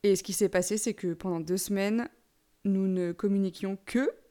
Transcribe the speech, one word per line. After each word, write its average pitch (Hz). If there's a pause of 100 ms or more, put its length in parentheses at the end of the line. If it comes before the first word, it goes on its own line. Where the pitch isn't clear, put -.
Et 196
ce 185
qui 196
s'est 190
passé, 185
c'est 214
que 175
pendant 175
deux 165
semaines, 202 (560)
nous 190
ne 180
communiquions 196
que 254 (200)